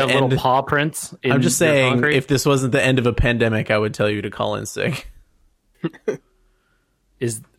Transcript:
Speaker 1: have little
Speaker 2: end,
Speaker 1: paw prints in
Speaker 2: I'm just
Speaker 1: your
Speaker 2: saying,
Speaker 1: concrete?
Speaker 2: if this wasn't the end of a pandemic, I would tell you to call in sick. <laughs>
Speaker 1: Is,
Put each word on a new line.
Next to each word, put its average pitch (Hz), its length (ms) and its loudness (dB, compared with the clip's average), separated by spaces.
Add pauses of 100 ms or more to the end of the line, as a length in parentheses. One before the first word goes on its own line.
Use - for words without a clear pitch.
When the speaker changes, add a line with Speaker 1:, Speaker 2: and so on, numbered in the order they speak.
Speaker 1:
have 123 60 0
little 135 180 2
Speaker 2:
end, 127 80 2
Speaker 1:
paw 131 220 2
prints 147 600 -4
in 127 120 0
Speaker 2:
I'm 139 80 4
just 127 180 2
Speaker 1:
your 170 100 2
Speaker 2:
saying, 135 260 4
Speaker 1:
concrete? 147 200 2
Speaker 2:
if 135 120 -2
this 135 180 0
wasn't 135 260 2
the 127 100 2
end 127 180 2
of 117 60 2
a 123 60 2
pandemic, 117 580 0
I 110 80 2
would 107 160 -2
tell 104 160 0
you 104 120 -4
to 104 80 -8
call 107 260 -4
in 104 100 -8
sick. - 440 -6 (720)
<laughs> - 360 -8 (1000)
Speaker 1:
Is, 117 220 -6 (180)